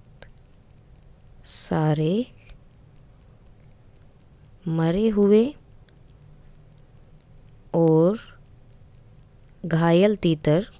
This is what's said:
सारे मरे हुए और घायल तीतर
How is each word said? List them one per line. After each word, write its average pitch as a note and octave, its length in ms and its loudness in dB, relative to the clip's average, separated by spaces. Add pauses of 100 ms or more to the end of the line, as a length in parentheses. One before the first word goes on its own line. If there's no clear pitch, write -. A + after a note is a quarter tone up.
(1400)
सारे D#3 840 -4 (2500)
मरे E3 400 -2
हुए G#3+ 460 2 (2250)
और E3 640 0 (1300)
घायल E3+ 500 2
तीतर D#3+ 520 -2 (120)